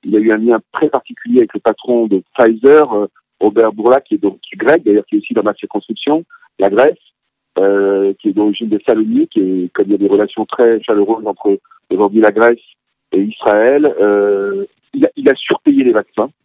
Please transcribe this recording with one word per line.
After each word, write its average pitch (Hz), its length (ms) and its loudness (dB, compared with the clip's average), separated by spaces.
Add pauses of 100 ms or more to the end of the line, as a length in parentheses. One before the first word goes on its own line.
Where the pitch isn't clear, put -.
il - 140 -2
a - 20 2
eu 110 140 2
un 107 60 0
lien 113 240 0 (100)
très 139 160 -2
particulier 127 520 -2
avec 110 120 -2
le 104 80 -8
patron 117 460 -2
de 98 160 -2 (120)
Pfizer, 139 600 4
euh, 101 100 -2 (320)
Robert 107 360 2
Bourla, 117 260 2
qui - 140 -6
est 101 40 -4
donc, 95 220 -4
qui - 140 -20
est - 20 -20
grec, 117 260 0
d'ailleurs, 104 220 2
qui - 120 -6
est - 20 0
aussi - 160 -6
dans 107 80 0
ma 104 100 -2
circonscription, 135 720 -6 (340)
la 98 120 0
Grèce, 127 260 2 (640)
euh, 98 600 0
qui 104 120 -4
est - 20 -8
d'origine 104 380 -2
de 104 160 -2
Salonique, 110 500 0
et 92 380 -2
comme - 140 0
il 104 40 0
y - 40 2
a - 20 -6
des 101 100 0
relations 101 380 -2
très 117 360 0
chaleureuses 107 440 -2
entre 98 320 -2 (320)
aujourd'hui 101 320 0
la 107 80 4
Grèce 117 340 0 (480)
et 95 80 0
Israël, 110 800 0
euh, 104 640 0 (300)
il 285 100 -4
a, - 120 -6
il 277 120 0
a - 60 2
surpayé - 500 0
les 120 80 2
vaccins. 107 380 -4 (140)